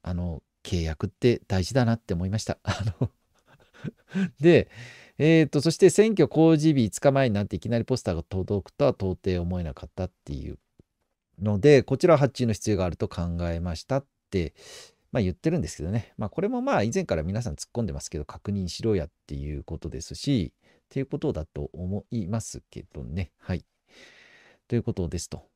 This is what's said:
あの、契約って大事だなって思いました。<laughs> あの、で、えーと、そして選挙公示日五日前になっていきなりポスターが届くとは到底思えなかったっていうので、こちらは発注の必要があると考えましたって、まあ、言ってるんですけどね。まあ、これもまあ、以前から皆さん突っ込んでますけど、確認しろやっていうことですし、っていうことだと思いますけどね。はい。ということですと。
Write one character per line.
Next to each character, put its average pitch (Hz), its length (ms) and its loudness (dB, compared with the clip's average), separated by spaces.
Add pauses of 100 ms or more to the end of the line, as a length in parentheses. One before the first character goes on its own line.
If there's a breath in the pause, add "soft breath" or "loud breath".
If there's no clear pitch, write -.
あ 90 100 -6
の、 87 300 -4 (220)
契 85 180 -2
約 80 240 -4
っ - 20 -4
て - 380 2
大 95 160 0
事 87 100 -4
だ 127 120 4
な 113 100 2
っ 117 60 -6
て - 140 -6
思 85 120 -2
い 95 40 -2
ま 107 100 -2
し - 40 -10
た。 - 180 -6
<laughs> - 20 -20
あ - 180 -4 (180)
の、 120 100 -2 (1300 loud breath)
で、 147 280 6 (500 loud breath)
え 160 260 6
ー - 40 -2
と、 147 120 0
そ 165 100 2
し - 80 -4
て 190 100 10
選 220 240 6
挙 160 140 4
公 160 300 6
示 151 200 4
日 123 100 4
五 - 140 -6
日 143 120 4
前 135 160 2
に 104 60 0
な 101 100 0
っ - 20 -6
て - 80 -8
い 87 60 -4
き - 80 -8
な 117 100 0
り 110 60 -2
ポ 127 120 0
ス - 60 -6
タ 95 100 -2
ー - 40 0
が 82 80 -6
届 95 420 -4
く - 60 -20
と 143 140 0
は 131 40 6
到 120 320 -4
底 92 180 0
思 90 200 -4
え - 20 -6
な 78 100 -6
か - 140 -14
っ - 80 -18
た 92 120 -6
っ - 40 -10 (140)
て 143 80 -10
い 131 180 -8
う - 80 -14 (800)
の 104 220 0
で、 139 240 8
こ 135 120 -2
ち 175 120 2
ら 165 60 10
は 143 40 4
発 131 160 2
注 123 120 -2
の 110 80 0
必 - 180 -2
要 101 40 2
が 92 100 0
あ 87 40 -2
る 80 60 -6
と 107 100 -2
考 85 360 -4
え 85 180 -2
ま 85 160 -4
し - 80 -14
た 135 140 -2
っ - 80 -6 (240)
て、 85 220 -2 (600 loud breath)
ま - 80 0
あ、 - 20 2
言 90 80 2
っ - 60 -6
て - 120 -4
る 170 100 0
ん 110 40 -2
で 78 60 -4
す - 80 -12
け 71 80 -8
ど 90 80 -4
ね。 113 240 -4
ま 110 100 -6
あ、 - 20 -6
こ - 120 -6
れ 202 80 0
も 247 120 -4
ま 262 180 0
あ、 110 40 2
以 110 100 0
前 185 120 -2
か - 100 -2
ら 80 80 -2
皆 98 180 -4
さ 107 120 -6
ん - 20 -8
突 - 140 -14
っ - 40 -20
込 117 100 -4
ん 110 40 -2
で 73 60 -6
ま 69 80 -8
す - 100 -14
け 78 80 -8
ど、 73 60 -6
確 - 260 -12
認 98 160 -2
し - 160 -10
ろ 113 140 2
や 80 100 -2
っ - 40 -16 (180)
て 73 80 -8
い 73 200 -6
う 67 60 -8
こ 80 160 -10
と 78 120 -10
で - 100 -10
す - 160 -14
し、 123 360 -2 (120)
っ - 240 -20
て - 100 -8
い 135 60 -4
う - 20 -10
こ 147 140 -8
と 143 120 -2
だ 78 140 -6
と 71 260 -10
思 90 380 -6
い 110 160 -6
ま 110 140 -4
す - 280 -14
け - 240 -16
ど 69 120 -12
ね。 80 340 -8
は - 160 -6
い。 82 100 -8 (1000 soft breath)
と - 80 -4
い 117 40 2
う 110 40 -2
こ 113 100 -4
と 87 160 -2
で 87 120 -6
す - 100 -14
と。 - 260 -14